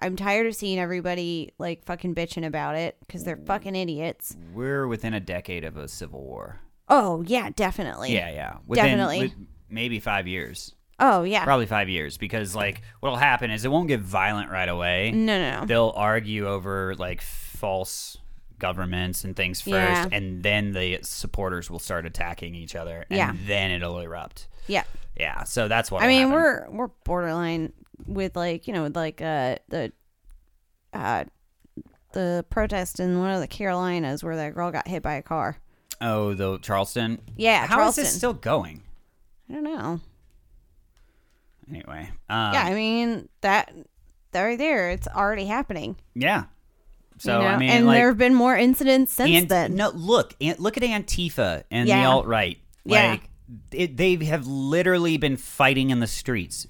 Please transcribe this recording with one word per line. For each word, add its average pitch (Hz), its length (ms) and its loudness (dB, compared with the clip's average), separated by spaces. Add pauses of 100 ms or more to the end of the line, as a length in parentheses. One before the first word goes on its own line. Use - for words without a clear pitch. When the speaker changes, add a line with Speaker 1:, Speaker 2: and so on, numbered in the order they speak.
Speaker 1:
I'm 185 140 -4
tired 202 320 2
of 214 80 -6
seeing 190 240 -2
everybody, 175 760 -4
like, 170 260 -6
fucking 175 320 -6
bitching 170 280 -4
about 151 300 -4
it 165 220 -4 (120)
'cause 170 140 -12
they're 165 140 -8
fucking 190 400 -6
idiots. 165 600 -6 (160)
Speaker 2:
We're 135 360 -2
within 113 260 -4
a 101 60 -4
decade 87 420 -8
of 78 140 -10
a 73 100 -10
civil 69 380 -12
war. 58 360 -12 (280)
Speaker 1:
Oh, 190 360 4
yeah, 220 300 0
definitely. 160 600 -2
Speaker 2:
Yeah, 87 160 -2
yeah. 73 260 -8 (100)
Within, - 180 4 (140)
Speaker 1:
Definitely. 123 220 0
Speaker 2:
with 131 120 -2 (380)
maybe 113 300 -4
five 101 260 -2
years. 87 480 -8 (240)
Speaker 1:
Oh, 214 240 6
yeah. 196 220 0
Speaker 2:
Probably 127 220 4
five 101 220 0
years 78 300 -4
because, 104 380 -6
like, 101 260 -2 (160)
what'll 131 180 -2
happen 123 360 2
is 107 120 -4
it 131 60 0
won't 165 180 2
get 123 120 2
violent 98 500 -2
right 92 180 -2
away. 90 440 0
Speaker 1:
No, 220 260 2
no, 135 220 -2
no. 208 60 -6
Speaker 2:
They'll 117 300 4
argue 107 520 0
over, 95 480 -2
like, 90 260 -6
false - 960 -6 (400)
governments 90 680 -4
and 95 120 -8
things 90 240 -2
first, - 120 -6
Speaker 1:
Yeah. 175 400 2
Speaker 2:
and 92 300 -4
then 104 300 2
the 92 300 -2
supporters - 680 -4
will 85 80 -8
start 85 280 -6
attacking 85 500 -6
each 82 200 -12
other, 82 320 -10
and 196 80 -2
Speaker 1:
Yeah. 170 160 0 (140)
Speaker 2:
then 98 240 2
it'll 87 300 -4
erupt. 85 480 -10 (180)
Speaker 1:
Yeah. 196 180 0 (340)
Speaker 2:
Yeah, 78 260 -4
so 110 240 -2
that's 113 220 0
what 98 120 0
Speaker 1:
I 233 40 4
mean, 262 220 6
Speaker 2:
happen. 269 60 2
Speaker 1:
we're, 311 360 2
we're 233 200 -6 (140)
borderline 165 680 -2 (340)
with, 190 300 -4
like, 170 300 -4
you 247 60 -6
know, 170 120 -2
with, 147 120 -4
like, 160 240 -4
uh, 143 360 -2 (120)
the, 135 240 -6 (1000)
uh, 107 320 -4 (880)
the 175 380 -2
protest 208 500 -2
in 180 180 2
one 185 120 0
of 190 100 -2
the 135 80 -4
Carolinas 180 760 -2
where 165 140 -6
that 151 180 -6
girl 175 160 -4
got 160 160 -6
hit 175 160 -6
by 147 120 -4
a 139 80 -6
car. 147 360 -4 (420)
Speaker 2:
Oh, 107 340 0
the 95 240 -2
Charleston? 107 600 -2 (160)
Speaker 1:
Yeah, 214 300 4
Speaker 2:
How 214 220 4
is - 80 0
this 285 80 0
Speaker 1:
Charleston. - 140 0
Speaker 2:
still 240 160 0
going? 98 480 -2 (680)
Speaker 1:
I - 40 -12
don't 302 100 -6
know. 170 360 -6 (1700)
Speaker 2:
Anyway, 78 400 -12 (180)
um, 107 240 0
Speaker 1:
Yeah, - 120 4
I 185 100 0
mean, 226 540 -2 (120)
that, 202 320 2 (600)
that 180 100 0
right 233 160 0
there, 254 320 0
it's - 180 -6
already 202 380 -2
happening. 202 500 -6 (180)
Speaker 2:
Yeah. 139 300 2 (760)
So, 120 200 2
Speaker 1:
You 117 60 6
know? - 100 6
Speaker 2:
I - 40 2
mean, 131 120 4
Speaker 1:
And 240 160 8
Speaker 2:
like, 233 100 10
Speaker 1:
there 240 120 8
have 220 100 4
been 254 160 8
more 247 220 6
incidents 262 580 6
since 254 160 4
Speaker 2:
and, 170 180 8
Speaker 1:
then. 175 260 2
Speaker 2:
no, 202 200 2
look, 175 460 2
and, 156 180 0
look 214 180 0
at 247 60 -4
Antifa 175 880 0
and 117 180 2
the 101 40 6
Speaker 1:
Yeah. 135 160 6
Speaker 2:
alt-right. 110 500 4 (260)
Speaker 1:
Yeah. 208 280 6
Speaker 2:
Like, - 180 -6 (420)
it, 147 240 0
they 180 200 4 (100)
have 151 200 0
literally 165 720 2
been 135 200 2
fighting 135 540 4
in 123 100 4
the 113 60 2
streets. - 640 -4